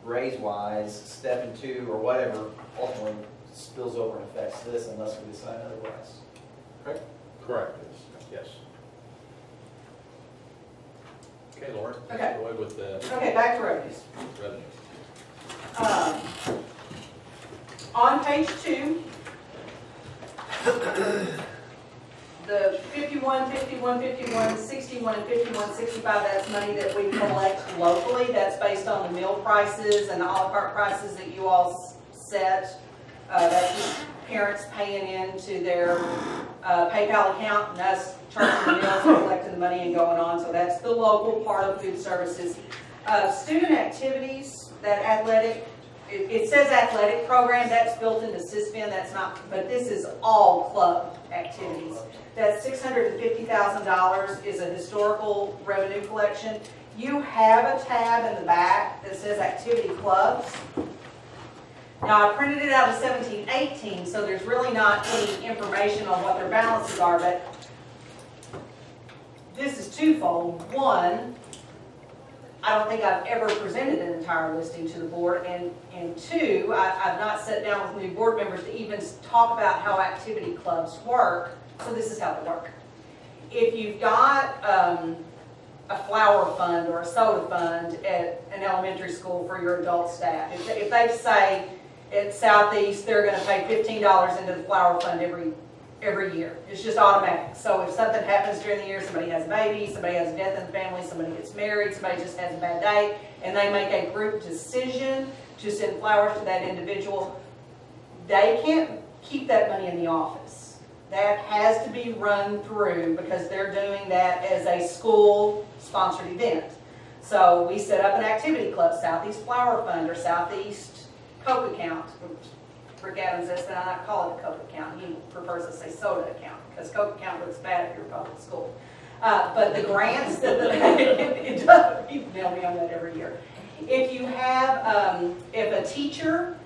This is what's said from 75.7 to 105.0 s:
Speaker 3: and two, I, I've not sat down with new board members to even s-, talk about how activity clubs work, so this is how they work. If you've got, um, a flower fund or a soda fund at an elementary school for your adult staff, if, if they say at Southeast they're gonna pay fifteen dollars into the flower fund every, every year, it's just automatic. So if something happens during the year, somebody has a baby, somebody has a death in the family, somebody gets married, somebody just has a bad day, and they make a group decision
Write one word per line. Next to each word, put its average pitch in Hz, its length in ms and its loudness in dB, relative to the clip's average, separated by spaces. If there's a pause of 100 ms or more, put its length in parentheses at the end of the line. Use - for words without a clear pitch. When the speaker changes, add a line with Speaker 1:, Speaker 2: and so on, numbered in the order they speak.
Speaker 3:
and 175 240 -10
two, 311 580 0
I, 190 300 2
I've 185 140 0
not 214 200 -2
sat 214 240 -4
down 202 300 -2
with 196 100 -8
new 175 80 -6
board 220 260 2
members 190 260 -4
to - 120 -10
even 208 240 -8
s-, - 240 -10
talk 233 340 6
about 208 240 2
how 196 180 0
activity 214 560 -4
clubs 165 500 -4
work, - 520 2 (220)
so 226 140 -8
this - 180 -4
is - 80 -10
how - 140 -4
they - 160 -8
work. - 200 -6 (800)
If 226 260 2
you've 214 260 -6
got, 208 640 4
um, 175 500 2 (720)
a 202 160 -4
flower 208 520 4
fund 170 320 0
or 170 100 -2
a 175 60 -6
soda 220 420 2
fund 170 480 -2 (100)
at 175 360 -2 (120)
an 196 80 -8
elementary 190 500 -2
school 180 360 -6
for - 140 -6
your 175 180 0
adult 175 320 0
staff, - 420 -4
if, 180 160 -8
if 214 200 -2
they 233 260 6
say 196 540 4 (440)
at 202 200 0
Southeast 208 720 4
they're 208 180 4
gonna 196 180 0
pay 190 240 2
fifteen 220 340 0
dollars 185 380 6
into 180 140 -4
the 165 100 -6
flower 175 380 4
fund 170 180 -2
every, 175 320 -4 (520)
every 190 340 -2
year, 165 200 -6 (120)
it's 202 140 -12
just 220 160 -2
automatic. 196 560 6
So 196 260 0
if 175 80 -4
something 220 340 0
happens 202 380 2
during 208 200 -2
the 202 40 -8
year, 196 160 -6
somebody 170 300 -6
has 156 140 -4
a - 40 -10
baby, 208 420 -2
somebody 175 240 -4
has 165 160 -2
a 160 60 -8
death 190 220 -2
in 180 80 -10
the - 40 -12
family, 185 320 -6
somebody 165 280 -8
gets - 240 -12
married, 208 380 -2
somebody 180 280 -4
just 175 160 -10
has 175 180 -6
a 165 40 -10
bad 175 240 -2
day, 208 340 2 (260)
and 196 140 -2
they 202 160 2
make 196 180 0
a 180 200 0
group 208 320 -4
decision 254 880 -4 (260)